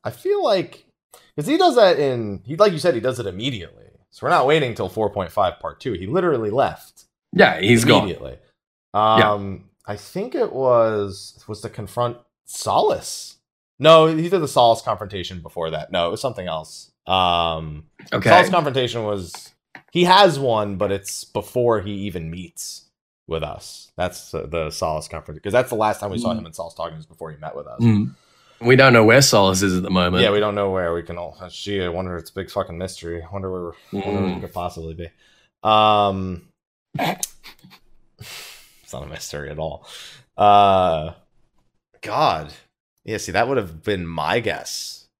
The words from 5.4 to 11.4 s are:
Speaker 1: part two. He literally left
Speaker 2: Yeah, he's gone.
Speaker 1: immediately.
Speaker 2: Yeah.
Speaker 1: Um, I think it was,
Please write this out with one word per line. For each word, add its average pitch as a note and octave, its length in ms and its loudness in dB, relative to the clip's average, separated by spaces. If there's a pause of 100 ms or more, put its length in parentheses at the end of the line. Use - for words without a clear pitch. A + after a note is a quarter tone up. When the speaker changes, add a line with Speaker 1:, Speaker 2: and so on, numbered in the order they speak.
Speaker 1:
part D#2 200 -12
two. B2+ 120 -6
He F#2 140 -8
literally C#3 440 0
left A2 540 -4 (280)
Speaker 2:
Yeah, A#2 280 2
he's A2+ 240 4
gone. G#2 200 4
Speaker 1:
immediately. C2 320 -10 (580)
Speaker 2:
Yeah. A2 380 4
Speaker 1:
Um, G2 380 -8 (160)
I G#2 100 -8
think G#3+ 380 -10
it B3 180 -2
was, A2+ 920 0